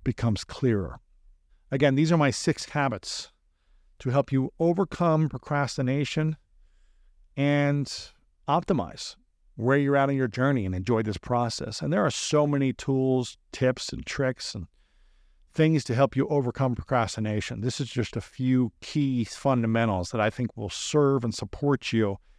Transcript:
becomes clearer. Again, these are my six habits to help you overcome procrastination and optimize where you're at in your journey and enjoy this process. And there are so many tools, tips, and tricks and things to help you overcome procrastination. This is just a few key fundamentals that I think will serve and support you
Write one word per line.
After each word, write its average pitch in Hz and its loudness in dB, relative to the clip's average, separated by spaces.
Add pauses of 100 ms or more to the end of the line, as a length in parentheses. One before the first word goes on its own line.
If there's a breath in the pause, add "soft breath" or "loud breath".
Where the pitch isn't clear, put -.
becomes - -2
clearer. 107 -2 (720)
Again, 139 4
these 156 4
are 170 6
my 147 4
six - -2
habits - -4 (680)
to 127 -4
help 135 2
you 131 0
overcome 165 2
procrastination 143 -2 (1000)
and 143 0 (360)
optimize 147 -2 (400)
where 127 2
you're 139 2
at 139 4
in 139 0
your 131 2
journey 127 0
and 92 -2
enjoy 110 2
this 107 -2
process. 120 -4
And 147 -2
there 196 2
are 139 0
so - 0
many 139 0
tools, 131 0 (140)
tips, - -2
and - -10
tricks - -4
and 90 -10 (840)
things 160 4
to 120 -2
help 135 4
you 135 0
overcome 131 0
procrastination. 107 -2
This 117 -4
is 147 -6
just - -4
a 110 -6
few 127 0 (100)
key 135 0
fundamentals 113 0
that 113 0
I 107 4
think - -6
will 104 -6
serve 139 0
and 113 -2
support - -4
you 104 2 (220)